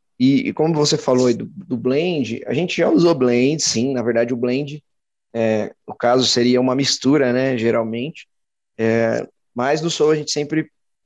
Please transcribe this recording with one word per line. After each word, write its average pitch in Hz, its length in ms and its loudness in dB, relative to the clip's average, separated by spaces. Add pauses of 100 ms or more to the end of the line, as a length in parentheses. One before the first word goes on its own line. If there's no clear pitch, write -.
(180)
E, 135 300 4
e 107 40 -4
como 160 220 0
você 147 240 2
falou 127 280 2
aí 120 80 4
do, 98 120 -10
do - 300 -10
blend, 131 680 -2
a 120 80 -4
gente 175 220 -2
já 170 140 2
usou 170 240 4
blend, 127 480 2
sim. 127 320 -2
Na 123 80 -4
verdade, 120 320 0
o - 20 -8
blend, 139 480 -4 (500)
é, 110 400 -2 (140)
no - 80 -10
caso, 127 300 2
seria 123 340 2
uma 127 140 0
mistura, 135 580 0
né, 131 240 0
geralmente. 113 720 -4 (500)
É, 113 480 0 (280)
mas 143 280 -2
no 165 80 -4
Soul 156 220 2
a 156 40 2
gente 151 160 -8
sempre, 151 380 -4 (360)